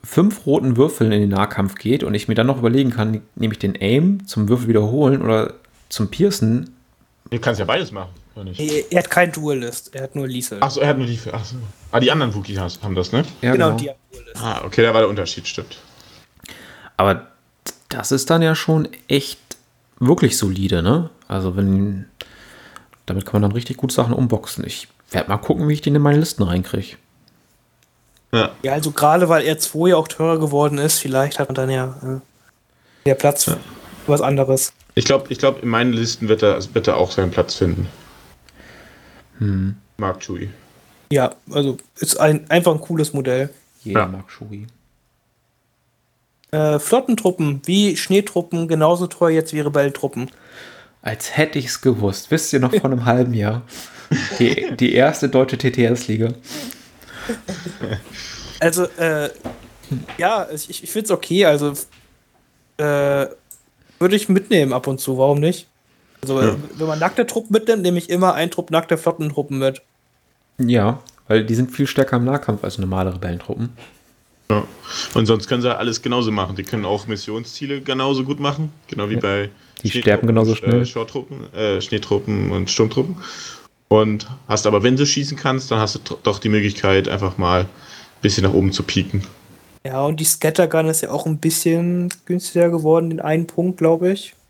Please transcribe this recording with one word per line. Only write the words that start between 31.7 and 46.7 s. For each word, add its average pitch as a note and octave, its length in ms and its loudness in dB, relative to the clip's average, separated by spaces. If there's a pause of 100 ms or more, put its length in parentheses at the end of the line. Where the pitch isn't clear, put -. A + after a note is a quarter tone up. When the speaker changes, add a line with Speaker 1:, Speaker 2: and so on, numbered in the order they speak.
Speaker 3:
äh, C3 160 -6 (840)
mehr C3+ 100 6
Platz - 300 0
Speaker 2:
Ja. - 80 -2 (520)
Speaker 3:
für D3 60 0
was C#3+ 100 2
anderes. C3+ 520 0 (220)
Speaker 2:
Ich A#2 100 2
glaub, - 260 2
ich B2 80 -8
glaub, C3+ 240 0
in A#2+ 60 -2
meinen A#2 240 2
Listen A2+ 340 -2
wird G#2+ 160 4
er, G2+ 160 4 (140)
wird - 140 0
er G#2 100 2
auch F2+ 140 2
seinen F2+ 200 0
Platz - 240 -2
finden. F#2 320 0 (1500)
Speaker 1:
Hm. G2 380 -2 (220)
Speaker 2:
Mag F#2+ 240 -4
Chewie. F#2+ 280 -8 (600)
Speaker 3:
Ja, C3+ 240 2 (160)
also C#3 260 -2 (220)
ist - 200 -2
ein, D3+ 300 4
einfach E3+ 240 4
ein D#3 80 -2
cooles D#3 320 -2
Modell. C3+ 360 -2 (340)
Speaker 1:
Jeder G#2+ 180 0
Speaker 2:
Ja. F2+ 60 -2
Speaker 1:
mag F#2+ 220 -12
Chewie. G#2+ 380 -16 (1800)
Speaker 3:
Äh, D3+ 280 2